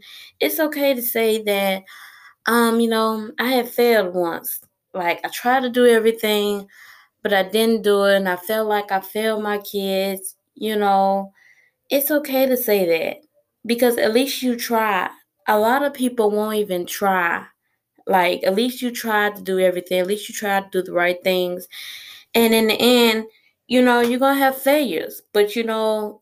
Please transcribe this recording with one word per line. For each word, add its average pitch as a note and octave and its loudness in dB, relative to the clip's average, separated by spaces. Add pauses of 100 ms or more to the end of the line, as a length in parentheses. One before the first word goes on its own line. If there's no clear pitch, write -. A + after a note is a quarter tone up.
(400)
it's D4 -2
okay C#4+ 0
to A#3+ -8
say A3+ -2
that, G3 -2 (640)
um, A#3 2
you A#3 2
know, A3 -2
I A#3 -2
had A#3+ 0
failed G#3+ 2
once. E3+ -4 (320)
Like, E3+ -4
I - -6
tried B3+ 0
to B3 -2
do B3 2
everything, G#3+ 2 (540)
but G#3 -2
I G3 4
didn't A3 0
do G3+ 2
it, G3 4
and G3 -2
I F3+ -2
felt A3 -4
like G#3 -2
I F#3+ -2
failed G#3+ -4
my G#3 -4
kids, F#3+ -4 (200)
you G#3+ -4
know. G3 0 (600)
It's C#4 0
okay C4+ 0
to B3+ 2
say G#3 0
that E3 -2 (460)
because A#3 2
at A3 2
least C4+ 0
you B3 0
try. A3 -2 (360)
A G#3+ 4
lot A#3+ 2
of C#4 -2
people A#3 0
won't G#3+ -2
even F#3 -2
try. F#3+ -2 (640)
Like, F3+ 2
at F#3+ 0
least A#3+ -2
you B3 -4
tried G#3+ -2
to F#3+ -16
do F#3 -2
everything. F3+ 0
At F3+ -2
least G#3 -6
you A3+ -14
tried G3 -4
to F#3 -2
do - 0
the F3 -10
right F3 0
things. F3+ -2 (680)
And A3+ 4
in A3+ 4
the G#3+ 0
end, A#3 4 (420)
you B3+ 4
know, A#3+ 4
you're A#3+ 0
gonna C#4 2
have C4+ 0
failures, C4+ -2 (100)
but, G#3 2
you A#3 0
know, A3 -2